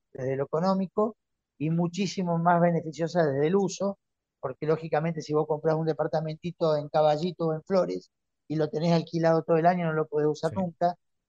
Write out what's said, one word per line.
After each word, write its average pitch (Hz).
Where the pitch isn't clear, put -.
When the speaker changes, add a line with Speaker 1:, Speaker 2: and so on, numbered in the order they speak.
Speaker 1:
desde 131
lo 139
económico 190
y 151
muchísimo 170
más 170
beneficiosa 165
desde 143
el 180
uso, 196
porque 135
lógicamente 156
si 147
vos 151
comprás 156
un 160
departamentito 160
en 147
Caballito 156
o 160
en 160
Flores 180
y 151
lo 151
tenés 165
alquilado 165
todo 170
el 160
año, 180
no 160
lo 156
podés 151
usar 156
Speaker 2:
Sí. -
Speaker 1:
nunca. 175